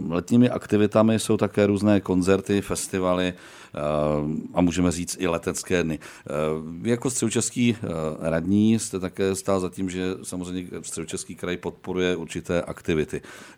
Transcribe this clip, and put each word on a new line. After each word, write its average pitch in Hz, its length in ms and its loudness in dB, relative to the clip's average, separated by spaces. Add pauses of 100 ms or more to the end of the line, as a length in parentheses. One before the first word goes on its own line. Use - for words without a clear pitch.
letními 120 400 4
aktivitami 107 720 4
jsou 107 180 0
také 104 280 2
různé 101 360 4
koncerty, 95 600 2
festivaly, 92 640 0
eh, - 520 -10 (760)
a 90 80 2
můžeme 90 300 4
říct 85 280 -6
i 90 80 0
letecké 85 560 -2
dny. 78 160 -4
Eh, - 320 -16 (500)
vy 101 80 -2
jako 120 200 -2
středočeský, 117 720 0
eh, - 20 -6 (340)
radní 98 600 2
jste 98 200 -6
také 95 360 -2
stál 95 240 -2
za 90 100 -2
tím, 95 200 -6
že 92 340 -4
samozřejmě 90 460 -8 (120)
Středočeský 82 540 -10
kraj 90 220 -4
podporuje 90 580 -2
určité 85 460 -4
aktivity. 76 600 -2 (360)